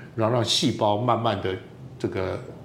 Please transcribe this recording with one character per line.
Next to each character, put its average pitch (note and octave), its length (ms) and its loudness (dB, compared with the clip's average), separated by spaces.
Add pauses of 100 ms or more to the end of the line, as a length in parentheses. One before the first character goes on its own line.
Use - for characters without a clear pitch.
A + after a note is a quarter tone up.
(160)
然 A2 100 4
后 A#2+ 80 4
让 B2 80 4
细 A2 300 2
胞 G#2 240 4
慢 A#2 240 2
慢 G#2+ 220 2
的 F#2+ 120 0 (440)
这 - 100 0
个 F#2 320 -4 (240)